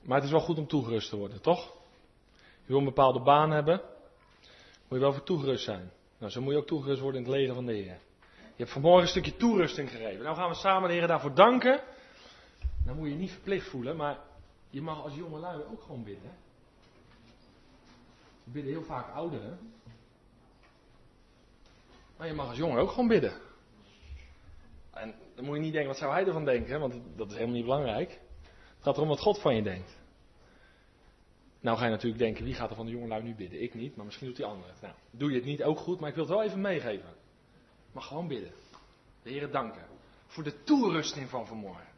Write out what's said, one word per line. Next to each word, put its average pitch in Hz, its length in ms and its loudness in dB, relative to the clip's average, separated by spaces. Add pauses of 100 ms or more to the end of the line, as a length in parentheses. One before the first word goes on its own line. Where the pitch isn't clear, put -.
maar 127 140 0
het 139 80 2
is 139 60 -2
wel 156 100 6
goed 160 180 -2
om 151 80 -4
toegerust 117 420 0
te - 80 -8
worden, 101 260 -8
toch? - 320 2 (640)
Je - 360 -12
wil 135 60 4
een 139 60 2
bepaalde 131 380 6
baan 147 280 8
hebben, 156 300 4 (1080)
moet 127 100 -2
je - 0 -
wel 139 140 4
voor 139 120 -6
toegerust 135 400 0
zijn. 90 260 -6 (280)
Nou, 104 140 -8
zo 123 80 -6
moet 135 120 -2
je 147 60 4
ook 147 80 -2
toegerust 139 340 -2
worden 131 200 -2
in 120 60 -6
het 131 100 0
leger 131 180 2
van 123 120 -6
de 120 60 -2
Heer. 95 260 -6 (340)
Je - 300 -12
hebt 120 80 -6
vanmorgen 170 320 8
een 170 60 4
stukje - 280 -2
toerusting 175 540 2
gegeven. 110 340 -6
Nou 156 120 -2
gaan 175 120 -2
we 170 60 -2
samen 190 340 4
de 175 60 2
Heer 170 120 2
daarvoor 147 280 2
danken. 247 480 8 (1000)
Dan 127 120 -2
moet 156 100 -4
je 147 60 -2
je 147 60 -6
niet 185 120 -4
verplicht - 380 -4
voelen, 131 280 -6
maar 147 220 -2 (520)
je 139 120 -8
mag 156 200 -6
als 151 120 -10
jonge 156 240 -10
lui 165 240 -8
ook 220 200 -12
gewoon 123 220 -12
bidden. 101 260 -14 (2250)
We 120 60 -20
bidden 135 220 -6
heel 160 100 -6
vaak 127 320 -10
ouderen. 143 600 -10 (2500)
Maar 160 100 -10
je 160 60 -6
mag 143 160 -4
als 117 80 -8
jongen 131 240 2
ook 185 100 4
gewoon 247 180 2
bidden. 156 320 4 (1500)
En 110 240 -12 (200)
dan 127 100 -12
moet 143 100 -4
je 151 80 -2
niet 156 100 -2
denken, 147 180 0
"Wat 135 80 -6
zou 143 140 -2
hij 185 140 2
ervan 160 180 0
denken?" 127 360 0
Want 123 220 -4 (140)
dat 110 100 -6
is 98 80 -12
helemaal 117 200 -2
niet 120 100 0
belangrijk. 131 460 0
Het - 720 -20
gaat 139 120 2
erom 156 120 2
wat 143 120 0
God 208 200 4
van 143 140 4
je 110 80 2
denkt. 95 360 -6 (1600)
Nou 113 180 0
ga 120 60 0
je 117 60 4
natuurlijk 113 320 -2
denken, 110 220 -2
"Wie 117 100 -4
gaat 117 160 -6
er 110 60 -10
van 113 100 -10
de 113 60 -8
jongelui 113 300 -8
nu 117 120 -10
bidden?" 110 280 -10
Ik 120 120 -8
niet, 120 220 -10
maar 107 80 -14
misschien 107 220 -14
doet 123 100 -10
die - 80 -6
andere 92 280 -10
het. - 80 -20
Nou, 95 140 -16 (160)
doe 139 200 -2
je 131 60 0
het 123 80 -2
niet, 143 180 -4
ook 151 160 2
goed, 180 220 -6
maar 151 80 -6
ik 139 60 -8
wil 160 100 -2
het 147 80 -2
wel 208 100 2
even 196 180 -2
meegeven. 139 540 -4 (800)
Maar 127 100 -12
gewoon 165 260 -8
bidden. 107 240 -8 (680)
De 113 80 -14
Heer 143 200 -8
danken. 120 360 -4 (400)
Voor - 180 -12
de 147 180 -8
toerusting 165 680 2
van 117 180 -6
vanmorgen. 98 400 -12 (120)